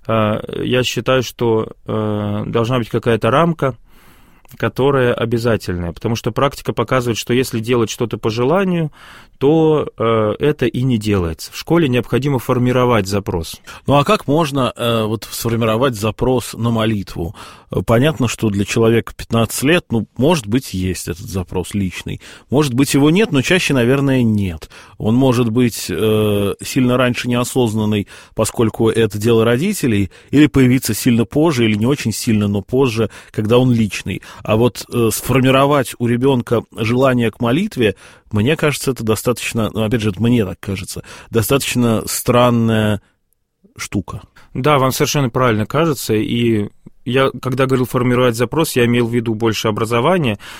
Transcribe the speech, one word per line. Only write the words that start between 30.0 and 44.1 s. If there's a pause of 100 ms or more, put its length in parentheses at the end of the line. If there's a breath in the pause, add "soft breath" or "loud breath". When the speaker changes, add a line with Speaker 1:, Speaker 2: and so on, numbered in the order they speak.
Speaker 2:
или
появиться
сильно
позже,
или
не
очень
сильно,
но
позже, (220 loud breath)
когда
он
личный. (200 loud breath)
А
вот,
э,
сформировать
у
ребёнка (120)
желание
к
молитве, (360 loud breath)
мне
кажется,
это
достаточно,
ну,
опять
же,
это
мне
так
кажется, (280 loud breath)
достаточно
странная (760)
штука. (320 soft breath)